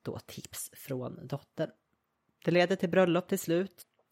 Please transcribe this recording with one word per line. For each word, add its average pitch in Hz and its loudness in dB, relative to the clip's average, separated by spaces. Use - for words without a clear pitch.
då - -8
tips - -14
från 127 -8
dottern. - -6
Det 165 0
leder 175 4
till 185 -2
bröllop 180 4
till 196 -2
slut. 175 -2